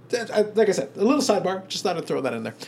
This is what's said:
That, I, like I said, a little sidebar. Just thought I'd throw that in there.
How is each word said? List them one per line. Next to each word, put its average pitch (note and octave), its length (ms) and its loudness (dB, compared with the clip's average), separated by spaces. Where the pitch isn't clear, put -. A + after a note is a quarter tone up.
That, A#3 220 -4
I, G#3+ 100 4
like G#3 260 2
I - 20 6
said, F3 240 0
a F3 80 -6
little C4 180 4
sidebar. F#3+ 460 0
Just - 160 -8
thought F3+ 140 0
I'd E3 100 -6
throw C3+ 140 -2
that B2+ 120 -2
in A2+ 120 -6
there. A2+ 100 -8